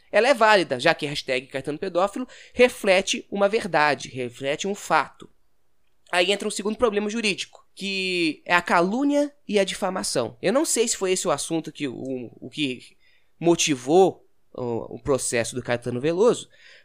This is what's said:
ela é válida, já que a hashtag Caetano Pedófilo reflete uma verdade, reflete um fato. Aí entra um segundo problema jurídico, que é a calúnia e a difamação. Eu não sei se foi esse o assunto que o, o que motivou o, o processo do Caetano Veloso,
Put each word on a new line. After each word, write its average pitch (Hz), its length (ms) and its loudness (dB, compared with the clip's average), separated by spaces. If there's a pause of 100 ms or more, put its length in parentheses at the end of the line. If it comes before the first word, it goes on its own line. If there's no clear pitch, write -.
ela 226 200 4
é 285 40 6
válida, 202 460 4
já 156 160 4
que 156 100 -4
a 143 40 -6
hashtag 135 380 -4
Caetano 147 320 -6
Pedófilo 196 460 -2 (280)
reflete 208 760 2
uma 202 200 2
verdade, 156 580 0
reflete 131 580 -6
um 196 100 -4
fato. - 540 -2 (800)
Aí 180 220 2
entra 202 160 -2
um 208 40 -4
segundo 208 260 -6
problema 208 320 0
jurídico, 214 680 -6
que 185 680 -2
é 175 100 2
a 175 60 4
calúnia 269 720 0 (120)
e 202 140 0
a 196 60 4
difamação. 185 760 -4
Eu 185 120 0
não 294 100 2
sei 240 240 0
se - 80 -2
foi 185 160 -2
esse 185 160 -2
o 170 40 2
assunto 156 400 -4
que 147 160 -8
o, 123 520 -8
o - 100 -16
que 131 460 -6 (440)
motivou 160 840 2 (300)
o, 117 420 -6
o 117 40 -14
processo 123 560 -2
do 123 80 -6
Caetano 120 360 -4
Veloso, 175 480 2 (380)